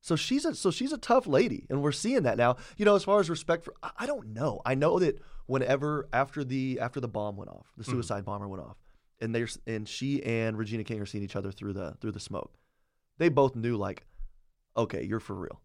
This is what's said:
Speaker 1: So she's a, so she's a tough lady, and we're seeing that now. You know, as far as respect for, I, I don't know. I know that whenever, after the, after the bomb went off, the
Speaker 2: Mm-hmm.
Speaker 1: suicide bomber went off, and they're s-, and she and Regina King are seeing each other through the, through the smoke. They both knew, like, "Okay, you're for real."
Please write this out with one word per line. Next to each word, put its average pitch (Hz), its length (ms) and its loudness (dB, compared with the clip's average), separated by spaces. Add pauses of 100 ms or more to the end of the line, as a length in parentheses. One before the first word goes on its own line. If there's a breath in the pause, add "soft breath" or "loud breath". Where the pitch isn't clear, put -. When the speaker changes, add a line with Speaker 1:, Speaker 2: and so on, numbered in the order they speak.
Speaker 1:
So 170 140 0
she's 262 300 0
a, 311 80 0
so - 160 0
she's 254 220 -2
a 302 60 -4
tough 247 300 4
lady, 165 420 4
and 143 120 0
we're 147 120 2
seeing 220 300 2
that 117 140 2
now. 120 200 6 (200 loud breath)
You 208 80 2
know, 208 100 10
as 196 80 4
far 202 160 6
as 170 100 2
respect 170 340 0
for, - 180 -14
I, - 180 -8
I 226 60 -4
don't 262 280 -4
know. 113 320 -2
I 131 100 2
know 165 240 4
that 165 200 2 (280 soft breath)
whenever, 135 680 0
after 135 300 0
the, 131 360 -2
after 117 200 -4
the 120 80 -4
bomb 104 300 -4
went 98 120 -12
off, - 260 -20
the 113 80 -14
Speaker 2:
Mm-hmm. 123 100 -6
Speaker 1:
suicide 110 320 -2
bomber 101 220 -6
went 95 160 -8
off, - 140 -16 (420)
and 113 140 -2
they're 117 120 0
s-, - 200 -10
and 107 240 -4
she 139 340 -2
and 113 340 0
Regina 110 260 -2
King 110 180 -4
are 98 60 -4
seeing 104 160 -6
each 98 120 -8
other 98 160 -4
through 101 220 -6
the, 92 280 -6
through 110 100 -4
the 101 80 -8
smoke. - 340 -8 (640)
They 170 120 4
both 135 260 4
knew, 117 220 -2
like, 98 280 -6 (720)
"Okay, 113 260 0
you're 104 180 -2
for - 120 -10
real." - 320 -8